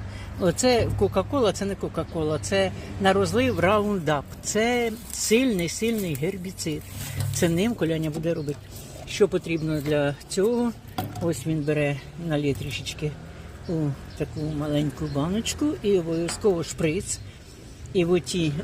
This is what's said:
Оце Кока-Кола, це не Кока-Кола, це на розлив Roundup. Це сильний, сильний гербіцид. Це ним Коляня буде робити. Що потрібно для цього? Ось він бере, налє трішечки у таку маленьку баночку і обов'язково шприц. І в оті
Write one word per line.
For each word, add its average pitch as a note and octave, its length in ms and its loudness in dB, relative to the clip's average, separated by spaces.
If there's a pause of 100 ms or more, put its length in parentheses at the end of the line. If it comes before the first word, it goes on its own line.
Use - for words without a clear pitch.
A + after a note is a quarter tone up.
(400)
Оце G#3+ 480 4 (100)
Кока-Кола, G3 540 2
це - 120 -6
не G3 100 -2
Кока-Кола, D#3 640 -2
це F#3+ 340 0 (280)
на F#3+ 120 6
розлив G3 480 4
Roundup. F3+ 600 4 (200)
Це A#3 500 2 (200)
сильний, G#3+ 560 4
сильний G#3 460 0
гербіцид. F3 680 -4 (520)
Це F3 140 4
ним G3 260 2
Коляня D#3+ 360 0
буде D#3+ 240 -2
робити. D3 240 -4 (480)
Що - 220 4
потрібно D#3 520 0
для C#3+ 340 2 (140)
цього? A#3 440 2 (500)
Ось E3+ 240 0
він D#3+ 160 0
бере, D3 340 2 (320)
налє D3 260 2
трішечки - 560 -6 (580)
у D#3+ 200 0 (300)
таку D#3 220 -6
маленьку D3+ 720 0
баночку F#3+ 520 0 (160)
і G3+ 160 4
обов'язково E3 680 0
шприц. E3+ 540 -2 (760)
І F3+ 120 4
в E3+ 80 2
оті E3+ 400 2 (120)